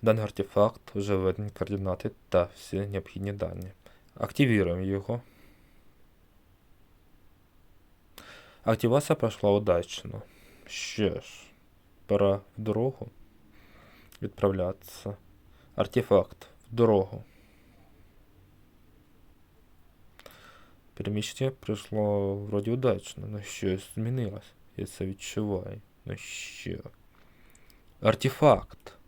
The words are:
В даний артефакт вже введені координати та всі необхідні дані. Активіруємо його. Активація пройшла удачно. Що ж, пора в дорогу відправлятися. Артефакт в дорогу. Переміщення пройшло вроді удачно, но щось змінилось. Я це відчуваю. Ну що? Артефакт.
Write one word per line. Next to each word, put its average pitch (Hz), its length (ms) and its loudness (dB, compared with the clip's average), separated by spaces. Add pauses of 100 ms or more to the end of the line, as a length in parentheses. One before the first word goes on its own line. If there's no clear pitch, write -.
В 113 40 0
даний 110 180 4
артефакт - 720 0
вже 101 200 0
введені 95 340 0
координати 98 640 -4 (180)
та 87 260 4
всі - 240 -6
необхідні 98 540 -4
дані. 90 380 -8 (440)
Активіруємо 101 680 2
його. 98 400 -2 (3500)
Активація 117 520 2
пройшла 104 360 0
удачно. 101 720 0 (440)
Що - 440 -2
ж, - 340 -10 (640)
пора 101 300 4
в 98 60 -6 (160)
дорогу 110 520 -2 (1120)
відправлятися. 95 960 -4 (580)
Артефакт - 720 2 (240)
в 113 40 -10
дорогу. 104 480 4 (3750)
Переміщення 104 580 -4
пройшло 104 840 -2
вроді 101 360 -2
удачно, 117 560 -2
но 104 140 -8
щось 95 540 -4
змінилось. 113 580 -4 (240)
Я 95 80 -6
це - 200 -6
відчуваю. 98 760 -6 (240)
Ну - 120 -8
що? - 600 -10 (1200)
Артефакт. - 920 4 (140)